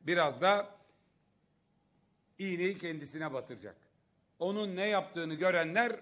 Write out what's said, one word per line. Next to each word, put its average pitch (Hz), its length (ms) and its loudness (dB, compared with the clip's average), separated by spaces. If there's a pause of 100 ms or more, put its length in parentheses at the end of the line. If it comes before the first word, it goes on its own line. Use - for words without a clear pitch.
Biraz 151 420 2
da 202 320 4 (1600)
iğneyi 185 400 -2
kendisine 156 540 -6
batıracak. 107 440 -8 (640)
Onun 196 380 -2
ne 196 120 0
yaptığını 170 460 0
görenler 180 680 2